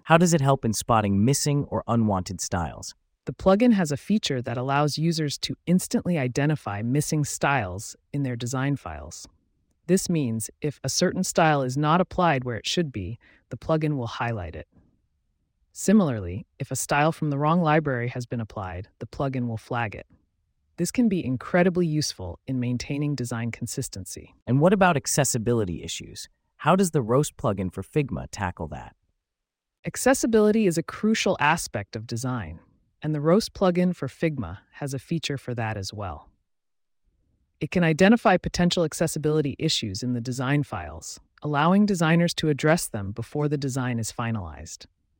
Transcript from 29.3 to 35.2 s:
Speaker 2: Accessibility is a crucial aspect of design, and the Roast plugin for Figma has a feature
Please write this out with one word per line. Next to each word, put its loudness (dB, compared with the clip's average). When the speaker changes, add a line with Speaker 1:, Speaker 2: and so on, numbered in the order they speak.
Speaker 2:
Accessibility 4
is 2
a 0
crucial 0
aspect -2
of -8
design, -6
and -2
the -2
Roast 4
plugin 2
for -6
Figma -4
has -6
a -6
feature -6